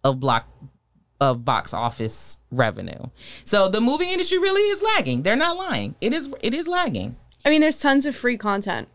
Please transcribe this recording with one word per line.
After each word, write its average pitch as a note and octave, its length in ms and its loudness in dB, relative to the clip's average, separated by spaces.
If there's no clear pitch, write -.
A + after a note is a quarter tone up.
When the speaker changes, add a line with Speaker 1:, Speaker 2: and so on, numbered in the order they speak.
Speaker 1:
of C3+ 160 2
block-, A#2+ 280 0
of B2 240 2
box B2 280 -2
office A2+ 640 -4
revenue. G2+ 480 -2
So G3 240 4
the G3+ 120 0
movie D#4 300 2
industry F#4 260 0
really G4 320 2
is G4+ 120 -2
lagging. D3+ 420 0
They're G3+ 120 2
not E4+ 220 0
lying. G#3+ 440 -4
It A#3+ 120 0
is, C#4 280 -6
it A#3 120 -2
is E4 140 -4
lagging. G#3 480 -2
Speaker 2:
I C#4+ 40 6
mean, D4+ 120 6
there's D#4 180 4
tons C#4 260 4
of C#4+ 100 -2
free B3 220 -2
content G3 580 -2